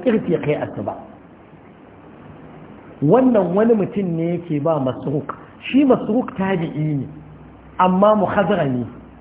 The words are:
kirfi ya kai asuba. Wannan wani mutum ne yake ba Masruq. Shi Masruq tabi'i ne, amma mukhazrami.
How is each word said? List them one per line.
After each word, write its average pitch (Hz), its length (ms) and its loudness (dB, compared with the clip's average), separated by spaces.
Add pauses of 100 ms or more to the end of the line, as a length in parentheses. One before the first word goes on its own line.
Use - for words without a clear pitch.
kirfi 220 260 0
ya 156 80 0
kai 147 220 -2
asuba. 110 320 -8 (2000)
Wannan 208 560 4
wani 233 160 4
mutum 190 420 -2
ne 170 220 -2
yake 156 240 -4
ba 160 180 0
Masruq. 135 540 -4 (260)
Shi - 240 2
Masruq 247 540 0
tabi'i 160 640 -2
ne, 113 60 -8 (720)
amma 185 360 4
mukhazrami. 170 680 0 (360)